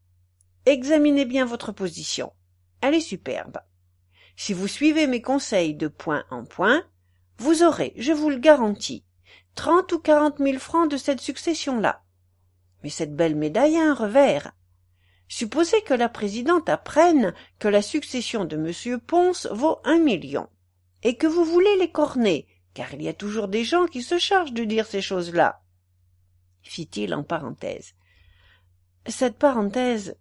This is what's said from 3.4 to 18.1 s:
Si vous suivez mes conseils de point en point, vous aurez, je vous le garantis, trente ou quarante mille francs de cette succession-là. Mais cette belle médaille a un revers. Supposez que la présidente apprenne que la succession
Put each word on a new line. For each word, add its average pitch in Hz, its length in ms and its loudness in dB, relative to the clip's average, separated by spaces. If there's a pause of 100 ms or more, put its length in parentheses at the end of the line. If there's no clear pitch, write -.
Si - 200 -8
vous 190 140 -4
suivez 302 380 2
mes 247 140 -2
conseils 208 540 0
de 156 140 -4
point 151 420 -4
en 120 140 -10
point, 233 400 0 (520)
vous 311 260 2
aurez, 269 340 2
je 262 160 -2
vous 302 180 0
le 262 80 -2
garantis, 233 640 2 (500)
trente 359 380 0
ou 320 60 -2
quarante 302 400 2
mille 277 200 0
francs 330 320 0
de 285 60 -4
cette 269 240 -4
succession-là. 262 800 -4 (800)
Mais 143 60 -10
cette 147 260 -8
belle 156 220 0
médaille 208 400 2
a 320 140 2
un 277 40 2
revers. 220 580 2 (760)
Supposez 330 540 0
que 277 120 0
la 233 140 2
présidente 240 600 -2
apprenne 294 680 2 (240)
que 214 100 -2
la 202 140 4
succession 240 640 -6